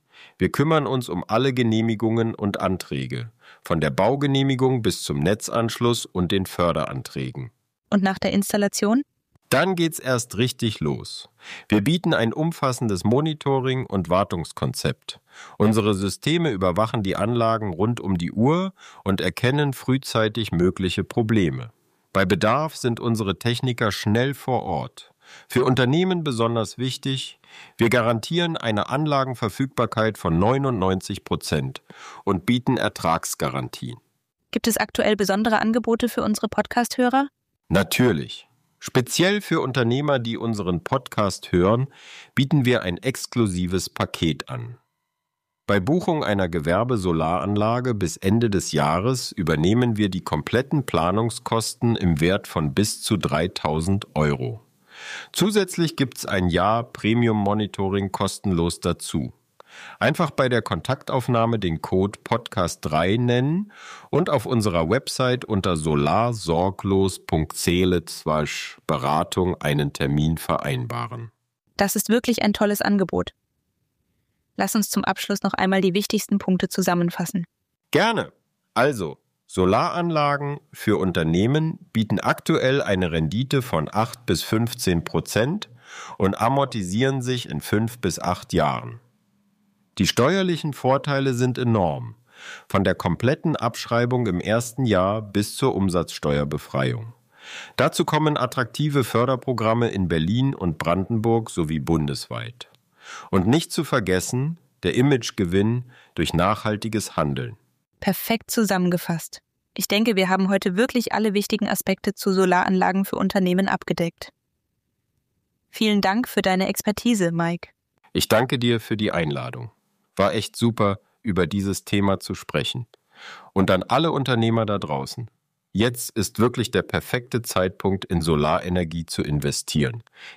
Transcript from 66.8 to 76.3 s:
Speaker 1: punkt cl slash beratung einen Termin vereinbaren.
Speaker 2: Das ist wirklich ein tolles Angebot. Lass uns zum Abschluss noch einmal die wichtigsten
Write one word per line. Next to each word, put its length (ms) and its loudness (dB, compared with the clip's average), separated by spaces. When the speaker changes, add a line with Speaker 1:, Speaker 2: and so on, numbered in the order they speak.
Speaker 1:
punkt 320 -2
cl 500 2
slash 800 -4
beratung 760 0
einen 340 0
Termin 440 0
vereinbaren. 960 -6
Speaker 2:
Das 200 0
ist 140 -2
wirklich 340 0
ein 100 2
tolles 280 0
Angebot. 500 0
Lass 200 -2
uns 160 0
zum 120 0
Abschluss 380 -2
noch 140 0
einmal 260 2
die 140 2
wichtigsten 420 0